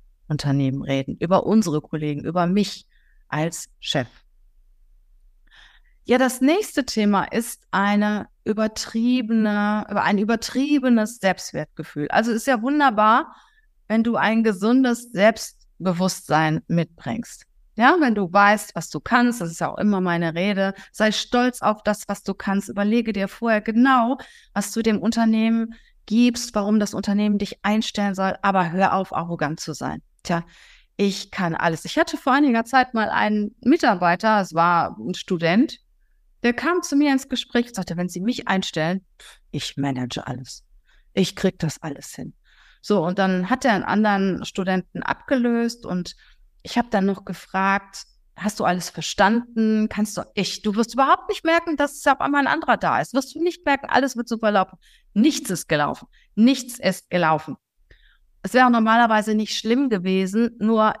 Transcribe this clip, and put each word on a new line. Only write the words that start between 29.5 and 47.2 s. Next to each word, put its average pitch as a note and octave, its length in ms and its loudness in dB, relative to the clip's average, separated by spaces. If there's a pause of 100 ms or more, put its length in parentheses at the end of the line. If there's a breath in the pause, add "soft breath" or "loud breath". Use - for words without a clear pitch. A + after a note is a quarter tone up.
zu D#3 140 -10
sein. C#3+ 300 -8 (180)
Tja, E3+ 240 -2 (520 soft breath)
ich G3 320 -2
kann E3+ 260 -4
alles. E3 280 -2
Ich - 140 -6
hatte D#4+ 180 0
vor - 160 -2
einiger B3+ 320 2
Zeit B3+ 300 0
mal A3 160 0
einen G#3 500 0
Mitarbeiter, G#3+ 800 2
es F#3 140 -4
war E3 440 2
ein A#2 160 -8
Student, F3+ 640 0 (640)
der A#3+ 120 2
kam D#4+ 300 -2
zu - 120 -4
mir C#4+ 160 4
ins C4+ 160 0
Gespräch A#3+ 400 -2
und - 80 -16
sagte, F3 220 -6
wenn F3+ 100 -4
Sie F3 140 -8
mich A#3 260 -4
einstellen, F#3 580 -2 (460 loud breath)
ich - 240 -8
manage B2+ 500 -4
alles. C3 380 -12 (480)
Ich - 240 -2
krieg - 240 -2
das - 220 -4
alles - 340 -12
hin. - 180 -12 (480 soft breath)
So, G3+ 220 0
und F3+ 160 -2
dann F#3 300 0
hat B3+ 160 -2
er - 80 4
einen F#3 100 0
anderen G3 600 0
Studenten F#3 580 -4
abgelöst A#3 800 -2
und F3+ 300 -8 (480 soft breath)
ich - 140 -6
hab A#3+ 140 -2
dann F#3+ 140 0
noch G3 200 -2